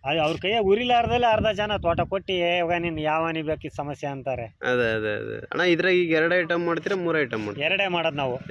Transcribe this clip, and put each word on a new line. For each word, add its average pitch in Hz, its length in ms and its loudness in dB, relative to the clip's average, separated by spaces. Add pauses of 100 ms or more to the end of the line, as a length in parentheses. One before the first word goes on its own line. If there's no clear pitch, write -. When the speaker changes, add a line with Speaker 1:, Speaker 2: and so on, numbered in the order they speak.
Speaker 1:
ಅದು 156 160 0
ಅವ್ರ 156 200 2
ಕೈಯಾಗ 214 220 0
ಉರಿಲಾರ್ದಲ್ಲೇ 240 640 4
ಅರ್ಧ 214 200 4
ಜನ 208 300 -2
ತೋಟ 170 240 0
ಕೊಟ್ಟು, 190 320 -2
"ಏ, 175 240 2
ಇವಾಗ 170 240 0
ನೀನ್ 165 180 -4
ಯಾವನಿ 160 420 0
ಬೇಕು 151 260 -4
ಈ - 80 -8
ಸಮಸ್ಯೆ" 143 340 -6
ಅಂತಾರೆ. 131 340 -6
Speaker 2:
ಅದೇ, 120 520 0
ಅದೇ, 107 200 -2
ಅದೇ. 110 360 -8
ಅಣ್ಣ, 160 100 -2
ಇದ್ರಾಗ 180 320 4
ಈಗ 175 180 2
ಎರಡು 165 240 2
ಐಟಮ್ 170 300 0
ಮಾಡ್ತೀರಾ, 170 320 -2
ಮೂರು 165 220 0
ಐಟಮ್ 113 260 -2
ಮಾಡ್ತೀರಾ? 104 220 -4
Speaker 1:
ಎರಡೇ 190 200 0
ಮಾಡೋದು 165 300 0
ನಾವು. 131 220 -2 (120)